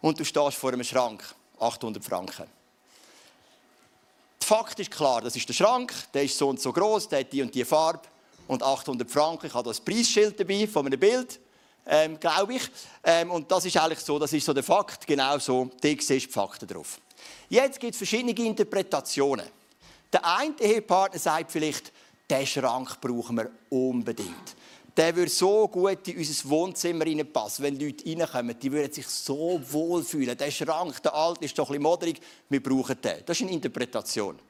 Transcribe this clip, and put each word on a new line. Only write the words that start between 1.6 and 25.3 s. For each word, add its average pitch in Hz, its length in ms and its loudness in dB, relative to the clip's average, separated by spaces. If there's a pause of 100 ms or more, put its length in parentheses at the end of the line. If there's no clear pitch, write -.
Franken. 92 440 -8 (1900)
Der - 60 -2
Fakt 220 320 2
ist 185 100 -6
klar, 131 320 2
das 113 140 -6
ist 113 120 -6
der 123 60 -6
Schrank, 240 400 2 (180)
der 139 120 2
ist 139 120 -2
so 139 140 2
und 131 100 -4
so 127 140 -4
gross, 208 340 2
der 143 120 0
hat 135 120 -6
die 139 120 0
und 117 100 -6
die 127 100 0
Farbe. 160 380 2 (460)
Und 127 160 -2
achthundert 131 480 -2
Franken, 156 340 2
ich 135 80 -10
habe 120 180 -2
da 107 60 -6
ein - 80 -10
Preisschild 214 540 4
dabei 196 260 2
von 147 220 0
einem 135 120 0
Bild, 247 400 2 (460)
ähm, 156 340 2
glaube 190 360 2
ich. 254 80 -4 (400)
Ähm, 170 260 4
und 165 220 -2
das 180 120 2
ist 180 140 2
eigentlich 160 220 2
so, 147 180 -2
das 147 160 0
ist 147 100 2
so 156 100 2
der 135 100 2
Fakt, - 420 2
genau 139 320 2
so, 127 320 0 (100)
da - 80 2
siehst 147 220 0
du 139 60 4
die 131 180 -2
Fakten 98 340 -4
drauf. 85 320 -12 (480)
Jetzt 262 320 2
gibt's 233 180 -8
verschiedene 233 340 -2
Interpretationen. 180 1120 0 (680)
Der - 140 4
eine 262 340 0
Ehepartner 196 600 4
sagt 165 320 0
vielleicht, 156 400 -2 (360)
«Den 135 200 0
Schrank 131 520 -2
brauchen 120 380 -2
wir 110 140 -2 (180)
unbedingt. 120 840 -2 (420)
Der 165 180 4
würde 170 160 2